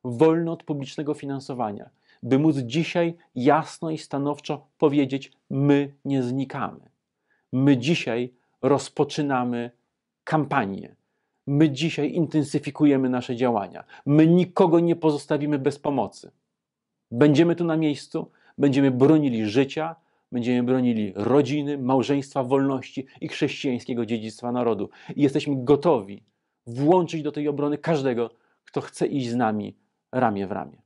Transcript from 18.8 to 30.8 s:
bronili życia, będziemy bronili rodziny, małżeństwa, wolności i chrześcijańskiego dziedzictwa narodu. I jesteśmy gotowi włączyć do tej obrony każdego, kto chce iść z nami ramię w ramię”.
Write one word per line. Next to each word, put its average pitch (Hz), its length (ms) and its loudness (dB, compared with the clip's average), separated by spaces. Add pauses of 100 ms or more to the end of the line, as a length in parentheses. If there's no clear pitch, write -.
bronili 127 560 2
życia, 139 500 -2 (360)
będziemy 120 300 0
bronili 120 540 0
rodziny, 139 600 0
małżeństwa, 135 640 0
wolności 135 640 -2 (140)
i - 80 -8
chrześcijańskiego 123 800 -4
dziedzictwa 113 460 -6
narodu. 117 380 -2 (260)
I 127 60 0
jesteśmy 143 420 0
gotowi 131 580 2 (440)
włączyć 156 560 2
do 147 100 -4
tej 147 160 -4
obrony 147 300 -2
każdego, 135 520 -2 (340)
kto - 160 -6
chce - 260 -4
iść 131 220 -4
z 117 80 -4
nami 107 400 -2 (360)
ramię 107 340 0
w 95 60 -10
ramię”. 76 320 -10